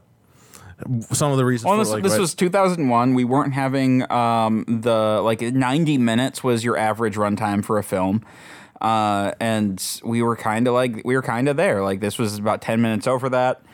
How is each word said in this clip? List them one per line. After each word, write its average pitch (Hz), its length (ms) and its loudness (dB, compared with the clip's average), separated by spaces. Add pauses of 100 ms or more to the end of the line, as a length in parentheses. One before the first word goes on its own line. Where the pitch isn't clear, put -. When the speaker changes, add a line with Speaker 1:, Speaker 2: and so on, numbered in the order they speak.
(1120)
Speaker 1:
some 147 220 0
of 135 60 2
the 127 60 2
reasons 123 220 0
Speaker 2:
Well, 196 100 4
Speaker 1:
for, 214 80 2
Speaker 2:
this, 208 80 0
Speaker 1:
like, 107 100 -2
Speaker 2:
this 196 100 2
Speaker 1:
right 214 80 2
Speaker 2:
was 170 140 -2
two 175 140 0
thousand 180 400 2
one. 123 260 4
We 127 100 2
weren't 135 280 0
having, 131 580 0
um, 113 560 2
the, 110 560 0
like, 113 200 0
ninety 131 560 2
minutes 120 440 0
was 120 220 0
your 120 140 0
average 107 380 0
runtime 104 480 0
for 107 140 -2
a 98 60 -4
film. 95 380 -2 (580)
Uh, 104 600 0
and 107 420 -2 (220)
we 117 180 -2
were 117 140 0
kinda, 113 340 0
like, 123 340 0
we 123 120 0
were 131 60 0
kinda 131 320 0
there. 147 280 0
Like, 98 180 -2
this 104 180 -4
was 104 200 -2
about 104 220 0
ten 117 220 0
minutes 110 240 0
over 131 240 0
that. 127 320 0 (120)